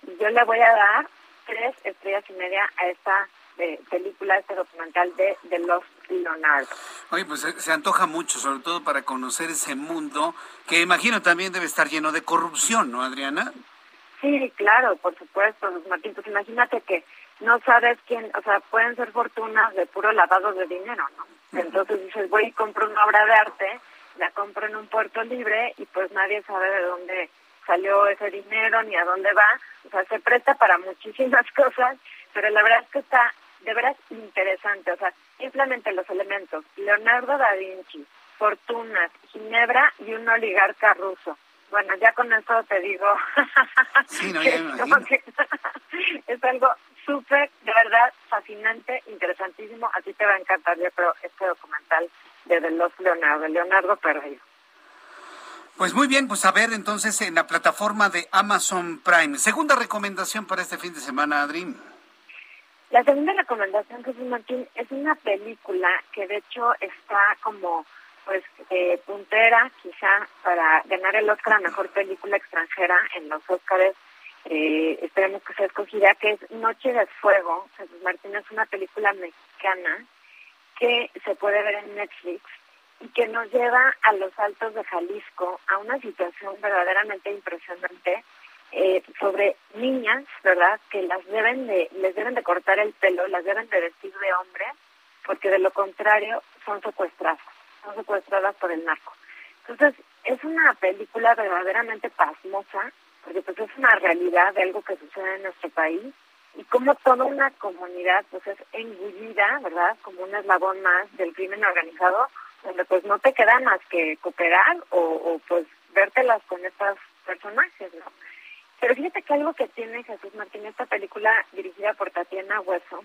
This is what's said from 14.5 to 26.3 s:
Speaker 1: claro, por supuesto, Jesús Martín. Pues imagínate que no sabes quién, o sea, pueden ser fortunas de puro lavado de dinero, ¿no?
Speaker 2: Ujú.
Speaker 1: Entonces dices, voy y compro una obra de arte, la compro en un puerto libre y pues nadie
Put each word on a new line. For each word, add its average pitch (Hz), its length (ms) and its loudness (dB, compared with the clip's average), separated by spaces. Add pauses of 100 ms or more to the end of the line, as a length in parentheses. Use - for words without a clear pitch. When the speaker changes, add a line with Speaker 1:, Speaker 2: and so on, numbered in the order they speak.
Speaker 1:
claro, 214 400 4
por 175 200 -4
supuesto, 208 520 -2
Jesús 175 180 -8
Martín. 180 280 -6
Pues 196 120 -14
imagínate 220 540 -2
que 175 240 -4 (360)
no 233 200 2
sabes 240 360 4 (120)
quién, 226 280 -6
o 208 60 -4
sea, 202 160 2
pueden 226 380 0
ser 233 160 -6
fortunas 220 640 0
de 180 120 -2
puro 202 240 -2
lavado 190 420 2
de 185 140 -4
dinero, 180 400 -8 (100)
¿no? - 60 -16 (300)
Speaker 2:
Ujú. - 140 -6
Speaker 1:
Entonces 190 400 -2
dices, 190 240 -6
voy 214 160 2
y 240 60 -10
compro 214 380 -2
una 214 140 4
obra 214 220 2
de 220 80 4
arte, 214 460 0 (380)
la 175 120 -4
compro 202 360 -8
en 214 100 -8
un 214 120 -12
puerto 220 340 -4
libre 233 540 -4
y 202 100 -14
pues 185 260 -6
nadie 196 300 -2